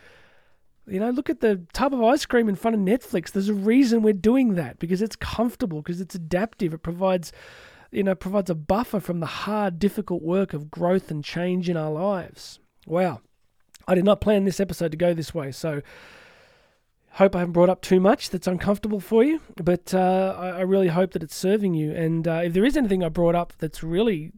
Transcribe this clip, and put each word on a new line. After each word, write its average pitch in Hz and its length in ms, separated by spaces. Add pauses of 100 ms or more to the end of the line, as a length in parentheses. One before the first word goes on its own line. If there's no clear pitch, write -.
(840)
You 190 140
know, 226 100
look 254 200
at 277 100
the 202 340
tub 269 200
of 247 100
ice 254 220
cream 233 220
in 202 80
front 226 200
of 208 60
Netflix. 190 500
There's 196 180
a 214 40
reason 226 480
we're 214 120
doing 220 420
that, 151 240
because 180 220
it's 220 140
comfortable, 220 680
because 175 200
it's 185 140
adaptive. 175 580
It 160 100
provides, 180 480 (600)
you 202 120
know, 190 120
provides 190 340
a 170 60
buffer 190 440
from 175 220
the 160 40
hard, 196 540
difficult 190 420
work 180 320
of 151 160
growth 175 400
and 151 140
change 180 460
in 170 80
our 156 140
lives. 180 680 (260)
Wow. 165 360 (640)
I 185 80
did 180 100
not 202 160
plan 202 240
this 185 140
episode 170 320
to 156 60
go 175 160
this 160 200
way, 139 180
so 147 300 (1300)
hope 196 240
I 180 40
haven't 175 140
brought 175 160
up 185 120
too 185 180
much 202 300
that's - 180
uncomfortable 202 520
for 226 240
you, 311 180 (160)
but, 175 360
uh, 185 440
I, 180 120
I 180 120
really 190 260
hope 180 240
that 175 100
it's 156 140
serving 196 380
you. 151 180
And, 165 360
uh, 165 180
if 170 80
there 190 120
is 285 120
anything 196 260
I 165 60
brought 170 260
up 170 240
that's - 240
really 170 540